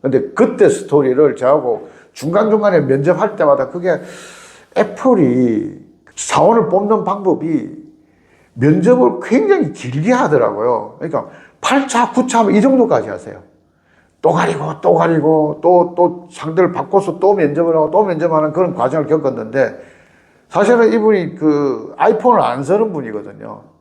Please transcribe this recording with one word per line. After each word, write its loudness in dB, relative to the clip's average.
근데 -2
그때 2
스토리를 0
저하고 -2
중간중간에 0
면접할 0
때마다 0
그게 -4
애플이 0
사원을 2
뽑는 0
방법이 -4
면접을 2
굉장히 2
길게 -2
하더라고요. 0
그러니까 -8
팔 0
차, 0
구 0
차 0
이 4
정도까지 2
하세요. -12
또 2
가리고, -4
또 2
가리고, 0
또, 2
또 0
상대를 -2
바꿔서 -2
또 4
면접을 0
하고, 0
또 2
면접하는 -2
그런 0
과정을 -2
겪었는데, -2
사실은 2
이분이 0
그 -2
아이폰을 2
안 -2
쓰는 0
분이거든요. -12